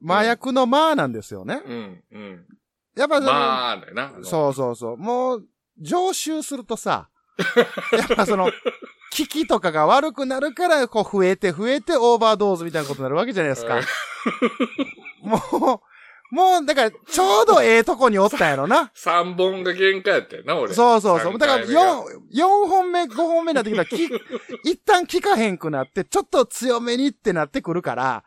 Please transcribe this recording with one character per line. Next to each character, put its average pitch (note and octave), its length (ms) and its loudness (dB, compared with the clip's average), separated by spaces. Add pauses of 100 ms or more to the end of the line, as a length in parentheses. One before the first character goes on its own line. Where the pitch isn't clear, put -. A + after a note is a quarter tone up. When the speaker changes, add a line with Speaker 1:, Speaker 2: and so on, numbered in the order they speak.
Speaker 1:
う D#3 40 -14
ん。 E3 40 -4
Speaker 2:
麻 G#3 140 4
薬 A#3 280 -2
の C4 120 2
麻 D4 300 2
な E3 120 0
ん B2 60 -4
で A2 100 -8
す - 120 -16
よ F#2+ 100 -12
ね。 A3 200 -8
Speaker 1:
う B2 100 -14
ん、 G2 280 -14 (100)
う G#2 60 -20
ん。 F#2+ 280 -18 (500)
Speaker 2:
や C4 100 0
っ - 20 -4
ぱ D4+ 80 0
そ C#4+ 100 2
の、 B3+ 60 2
Speaker 1:
ま C3 400 0
あ G2+ 40 -4
だ - 120 -18
よ - 60 -20
な、 B2+ 200 -6
あ - 40 -18
の。 - 60 -18
Speaker 2:
そ D#3 240 0
う C3+ 60 -2
そ B2+ 160 -4
う A#2+ 60 -8
そ A#2 160 -10
う。 A#2+ 40 -12
も B3 400 -4
う、 F#3+ 100 -14 (340)
常 F4 320 -2
習 D#4 300 -6
す C#4+ 140 -10
る A#3+ 80 -12
と A3 120 -6
さ、 C#3+ 320 -4 (300)
Speaker 1:
<laughs> - 540 0
Speaker 2:
や A3+ 120 0
っ - 120 -8
ぱ G3+ 100 2
そ G3 100 0
の、 F#3 100 0
効 E3 60 0 (580)
き D4+ 360 -4
と A#3 140 2
か F3 120 0
が D#3 140 2
悪 C4+ 260 4
く C4+ 140 -6
な C4 140 -4
る D4 120 -2
か F4 160 -2
ら、 C#4+ 200 2
こ G#3+ 200 -2
う - 80 -4
増 F#3+ 80 4
え F#3 120 2
て F#3 160 -2
増 F#3+ 160 -4
え C#4 120 0
て E4+ 160 -2
オ A#3+ 200 4
ー - 20 0
バ A3 160 4
ー - 20 -2
ド G3 160 0
ー F3+ 40 0
ズ E3 80 -8
み E3+ 80 -8
た D#3 80 -2
い - 20 -4
な C#3 60 -6
こ C#3 60 -4
と C3+ 60 -10
に C3+ 40 -6
な C3 60 -2
る C#3+ 60 -2
わ F#3+ 100 0
け C4 60 -8
じ G3 80 -2
ゃ D#3+ 40 2
な C#3+ 60 0
い - 20 0
で B2+ 40 -2
す A#2 100 -8
か。 A#2+ 100 -2
Speaker 1:
う - 1500 -6
ん。 G#3 40 -4
Speaker 2:
も B3+ 460 0
う、 - 40 -14 (500)
も F4+ 280 4
う、 D4 80 -2
だ D4 80 0
か C4+ 100 4
ら、 G#3+ 60 0
ち - 300 -6
ょ G4+ 220 4
う G#4+ 40 6
ど F#4+ 160 6
え A3+ 160 6
え A3+ 60 4
と D#4+ 120 0
こ B3 140 4
に G3+ 80 0
お G3 80 4
っ G#3+ 40 2
た G#3 180 0
ん - 20 2
や C#3 60 0
ろ C#3 100 -2
な。 B3+ 260 2
Speaker 1:
<laughs> - 20 -20
三 F3 400 0
本 F#3 280 0
が F3+ 100 -2
限 F#3+ 300 0
界 G3 120 2
や C3+ 60 2
っ - 60 -14
た - 100 -16
よ - 80 -18
な、 D#3 120 -2
俺。 A#2+ 180 -2
Speaker 2:
そ A#3 220 6
う A3 40 4
そ F#3+ 160 4
う D#3+ 40 2
そ E3+ 100 -2
う。 - 20 -6
Speaker 1:
三 A3+ 60 -6
回 C4+ 280 2
目 A#3+ 80 -2
が。 E4+ 100 6
Speaker 2:
だ F4 120 4
か A3+ 80 -10
ら、 - 80 -14
四、 - 180 -18
四 F#4+ 380 2
本 F4+ 240 2
目、 F4 140 0
五 A3 80 -14
本 E4 320 0
目 E4 60 -2
に C#4+ 40 0
な B3 60 0
っ - 20 -4
て G#3+ 60 -6
き A3 60 -2
た F3+ 60 0
ら、 - 60 -4
き-、 A#3 80 -6 (480)
Speaker 1:
<laughs> - 200 -16
Speaker 2:
一 E4 140 -2
旦 F4+ 280 2
効 F4 140 -2
か G4 160 2
へ A3 140 0
ん F#3 60 -6
く D#3+ 140 -6
な C3+ 140 -2
っ - 60 -12
て、 F#3 140 -4
ち - 140 -2
ょ G4+ 40 0
っ - 60 -8
と C#4 160 2
強 A#3+ 360 -2
め A#3+ 160 -4
に C#4 120 0
っ A#3 40 -2
て - 200 -4
な D#3 140 0
っ - 20 -18
て C4+ 140 -6
く E3 100 -6
る F3 80 -2
か C3+ 140 -4
ら、 B2 320 -2